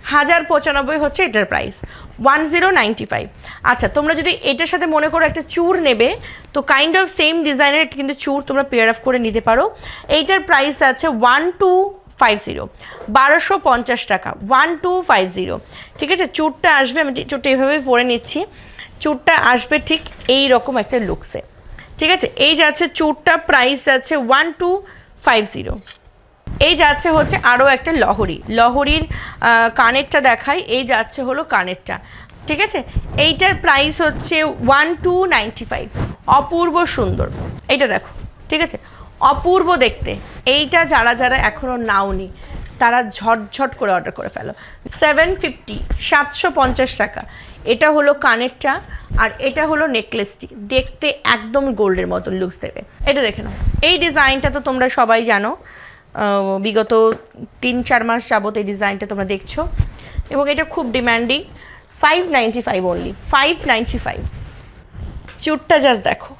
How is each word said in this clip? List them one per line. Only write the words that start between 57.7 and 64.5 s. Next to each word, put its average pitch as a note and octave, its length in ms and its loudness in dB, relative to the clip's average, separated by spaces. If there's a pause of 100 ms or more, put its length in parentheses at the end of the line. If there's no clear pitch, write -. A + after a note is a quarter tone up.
চার A#3+ 200 2
মাস A#3 120 0 (100)
যাবত G#3+ 300 0
এই G3+ 120 -6
ডিজাইনটা G3 400 -4
তোমরা G3 220 -6
দেখছো, - 260 -8 (760)
এবং C#4+ 180 0
এটা D#4 120 0 (100)
খুব D#4+ 100 -4 (120)
ডিমান্ডিং। A#3+ 440 0 (600)
ফাইভ D#4 180 4 (160)
নাইনটি A3+ 320 0
ফাইভ G3+ 120 -2 (120)
only, F3 200 -6 (200)
ফাইভ C#4+ 220 2 (160)
নাইনটি A#3 360 0
ফাইভ। - 140 -8 (1200)